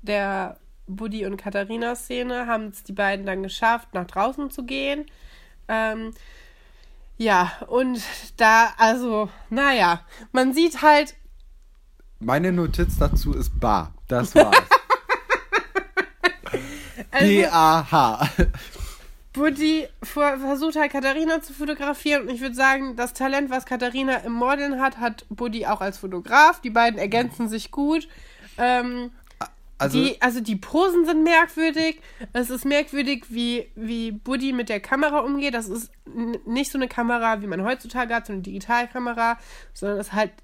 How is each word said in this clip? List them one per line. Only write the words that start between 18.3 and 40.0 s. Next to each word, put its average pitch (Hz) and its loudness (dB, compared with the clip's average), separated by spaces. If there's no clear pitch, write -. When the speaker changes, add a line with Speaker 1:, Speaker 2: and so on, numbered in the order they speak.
Speaker 1:
Buddy 302 0
vor-, 285 0
versucht 277 -2
halt, 294 2
Katharina 302 -2
zu 285 -16
fotografieren. 285 -2
Und 208 -8
ich 240 -8
würd 254 -6
sagen, 269 2
das 247 -4
Talent, 269 -2
was 254 -4
Katharina 254 -2
im 233 -6
Modeln 262 -2
hat, 262 0
hat 226 -6
Buddy 226 -6
auch 208 -2
als 196 -6
Fotograf. 220 4
Die 247 -8
beiden 233 2
ergänzen 226 -2
sich 214 -8
gut. 302 -2
Ähm, 247 0
Speaker 2:
Also 139 0
Speaker 1:
die, 269 0
also 247 0
die 214 -4
Posen 349 2
sind 311 2
merkwürdig. 320 2
Es 240 -2
ist 254 -6
merkwürdig, 285 -2
wie, 240 -4
wie 226 -6
Buddy 254 -4
mit 240 -4
der 208 -4
Kamera 294 0
umgeht. 277 -2
Das 226 -6
ist 226 -10
n-, 233 -6
nicht 254 -2
so 277 -6
eine 254 -2
Kamera, 233 0
wie 208 -8
man 185 -4
heutzutage 240 -4
hat, 226 -4
so 214 -10
eine 190 -8
Digitalkamera, 233 -2
sondern 202 -4
es 202 -8